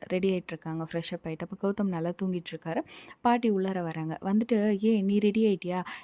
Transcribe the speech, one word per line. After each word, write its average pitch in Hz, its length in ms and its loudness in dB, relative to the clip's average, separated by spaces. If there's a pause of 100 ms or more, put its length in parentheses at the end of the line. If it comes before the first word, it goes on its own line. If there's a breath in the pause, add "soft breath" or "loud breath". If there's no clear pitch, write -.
ரெடி 185 300 -2
ஆயிட்டு 180 180 -2
இருக்காங்க, 160 440 -6
ஃப்ரெஷ் 165 180 -4
அப் 170 140 -8
ஆயிட்டு. 160 140 -6
அப்ப 180 200 -10
கௌதம் 202 280 0
நல்லா 170 260 -2 (100)
தூங்கிட்டு 180 300 -4
இருக்காரு. 160 260 -6 (420 loud breath)
பாட்டி 240 300 4
உள்ளார 190 320 0
வராங்க. 160 400 -4
வந்துட்டு, 208 580 2
"ஏய், 214 200 4
நீ 196 180 2
ரெடி 214 260 4
ஆயிட்டியா? 180 400 0 (200 loud breath)